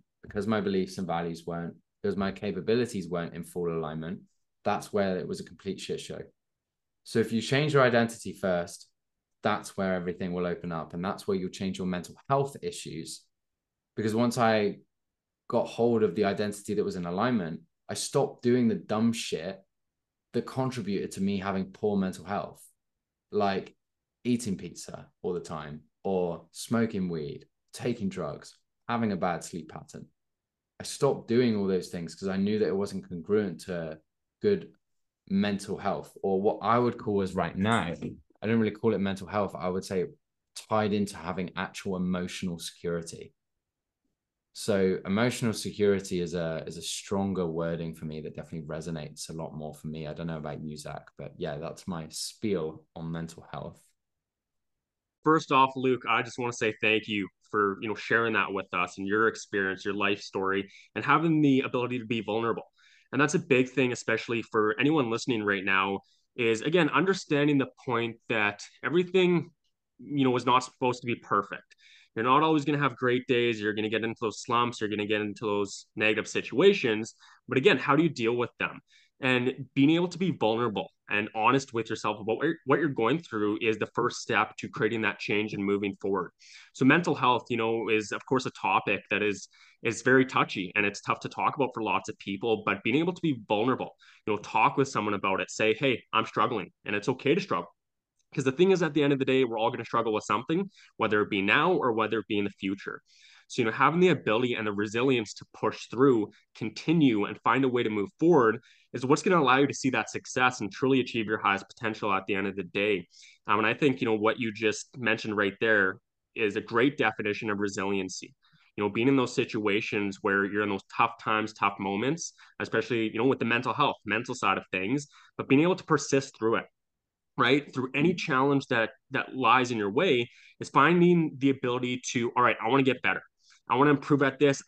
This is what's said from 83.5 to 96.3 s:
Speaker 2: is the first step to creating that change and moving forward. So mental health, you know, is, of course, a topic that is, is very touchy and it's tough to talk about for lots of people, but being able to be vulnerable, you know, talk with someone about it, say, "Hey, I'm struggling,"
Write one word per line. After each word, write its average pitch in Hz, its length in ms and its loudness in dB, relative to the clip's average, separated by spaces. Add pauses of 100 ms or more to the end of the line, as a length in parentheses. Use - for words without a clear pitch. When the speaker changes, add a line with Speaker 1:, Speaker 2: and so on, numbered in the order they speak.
Speaker 2:
is 110 160 0
the 113 160 -4
first 120 260 -2
step 110 380 0
to 110 100 -10
creating 110 340 -2
that 101 160 -2
change 107 360 -2
and 101 100 -2
moving 101 360 0
forward. 98 320 -2 (400)
So - 120 -2
mental 160 300 6
health, 123 340 2
you 113 80 -2
know, 113 320 -2
is, 107 240 0
of 107 140 -8
course, 127 200 0
a 110 40 -6
topic 101 600 0
that 101 120 0
is, 101 260 -2 (340)
is 113 200 -4
very 131 220 6
touchy 120 520 -2
and 104 100 2
it's 101 140 -4
tough - 200 -2
to 120 80 -6
talk - 280 0
about 127 180 0
for 117 80 -6
lots 92 260 -2
of - 100 -12
people, 104 480 -2
but 98 160 0
being 117 140 2
able 170 160 0
to 175 100 -10
be 135 260 0
vulnerable, 110 440 0 (340)
you 107 60 0
know, 104 60 0
talk 117 380 2
with 131 120 2
someone 104 260 -2
about 98 260 0
it, 92 100 -6
say, 110 240 2
"Hey, 127 280 0 (100)
I'm 110 140 2
struggling," 110 440 0 (160)